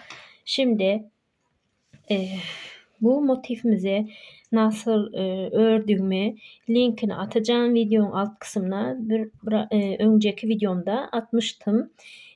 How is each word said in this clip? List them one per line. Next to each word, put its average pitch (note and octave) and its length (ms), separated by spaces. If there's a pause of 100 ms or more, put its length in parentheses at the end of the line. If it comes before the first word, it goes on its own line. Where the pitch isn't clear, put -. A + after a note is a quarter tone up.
(460)
Şimdi, G#3+ 580 (1080)
e, F#3+ 160 (760)
bu B3+ 200
motifimizi A3 880 (420)
nasıl, A3 600
e, F#3 360
ördüğümü G#3 840 (340)
linkini A#3 460
atacağım A#3+ 580
videonun G#3+ 380
alt G3+ 280
kısmına. G3+ 600
Bir, A3 220
bra-, G#3+ 500
e, G3+ 320
önceki G#3+ 440
videomda G3+ 640
atmıştım. A3+ 800 (440)